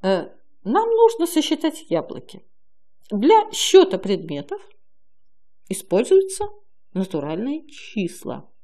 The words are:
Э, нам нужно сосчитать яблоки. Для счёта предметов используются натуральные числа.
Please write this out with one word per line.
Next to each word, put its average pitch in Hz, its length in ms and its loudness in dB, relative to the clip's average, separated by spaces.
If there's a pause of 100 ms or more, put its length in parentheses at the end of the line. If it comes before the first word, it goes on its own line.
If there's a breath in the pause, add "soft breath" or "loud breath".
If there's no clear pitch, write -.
Э, 185 280 0 (340)
нам 415 260 0
нужно 453 380 4
сосчитать 311 600 -2
яблоки. - 540 -6 (720)
Для 320 400 4
счёта 190 440 4
предметов 165 640 -6 (1080)
используются 381 800 0 (480)
натуральные 185 760 -6
числа. - 840 -10 (140)